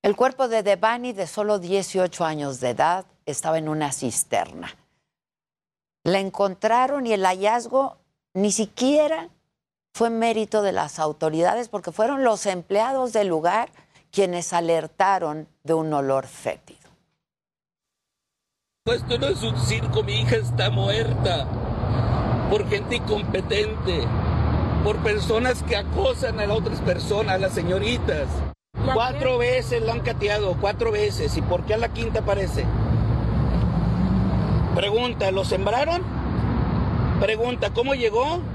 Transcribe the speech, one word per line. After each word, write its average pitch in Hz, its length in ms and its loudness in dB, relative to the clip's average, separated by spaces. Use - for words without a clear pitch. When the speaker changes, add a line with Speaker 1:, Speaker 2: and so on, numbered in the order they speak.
Speaker 1:
El 202 140 2
cuerpo 262 320 2
de 226 160 0
Devani, 226 480 0
de 190 160 -6
solo 208 300 -2
dieciocho 180 640 -2
años 147 360 -4
de 123 100 0
edad, 170 360 0
estaba 160 320 -2
en 156 120 -2
una 151 240 -2
cisterna. 95 840 -4
La 180 160 2
encontraron 226 880 0
y 226 60 0
el 196 120 0
hallazgo 226 720 0
ni 196 200 2
siquiera 294 760 0
fue 233 160 2
mérito 226 540 0
de 196 80 2
las 156 300 -2
autoridades 160 680 0
porque 180 220 -8
fueron 269 320 0
los 220 240 2
empleados 220 680 0
del 214 140 2
lugar 175 440 0
quienes 180 400 0
alertaron 165 960 0
de 160 100 2
un 160 180 0
olor 135 360 0
fétido. - 500 -10
Speaker 2:
Esto 240 340 0
no 277 80 0
es 349 160 0
un - 160 -2
circo, - 460 0
mi 202 160 -2
hija - 160 2
está 202 340 0
muerta 196 760 0
por 208 180 2
gente 208 280 -2
incompetente, 202 1080 -2
por 208 180 0
personas 220 640 2
que 233 100 0
acosan 214 640 0
a 208 80 0
las 208 100 0
otras 214 260 -2
personas, 202 520 0
a 185 40 0
las 190 140 0
señoritas. 185 760 0
Speaker 3:
¿La 262 80 2
Speaker 2:
Cuatro 254 460 0
Speaker 3:
qué? 240 100 2
Speaker 2:
veces 240 320 0
la 226 120 0
han 233 80 -4
cateado, 208 580 -2
cuatro 214 320 0
veces. 208 440 0
¿Y 156 60 0
por 175 220 0
qué 208 100 0
a 220 40 0
la 233 140 -2
quinta 226 280 -2
aparece? 196 440 0
Pregunta, 208 560 0
¿lo 190 120 0
sembraron? 254 760 0
Pregunta, 220 540 0
¿cómo 247 200 2
llegó? 247 440 0